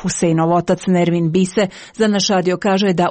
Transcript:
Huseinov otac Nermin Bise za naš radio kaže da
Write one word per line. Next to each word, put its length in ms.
Huseinov 520
otac 340
Nermin 440
Bise 360
za 140
naš 200
radio 300
kaže 360
da 180